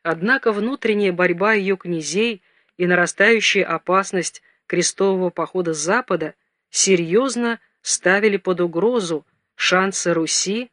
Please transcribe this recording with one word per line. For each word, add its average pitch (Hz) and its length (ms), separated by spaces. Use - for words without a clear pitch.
Однако 202 500
внутренняя 208 600
борьба 180 420
её 196 240
князей 175 640
и 180 100
нарастающая 196 760
опасность 180 760
крестового 185 640
похода 170 440
с 156 40
запада 170 560
серьёзно 226 920
ставили 196 560
под 180 240
угрозу 175 640
шансы 185 580
Руси 190 600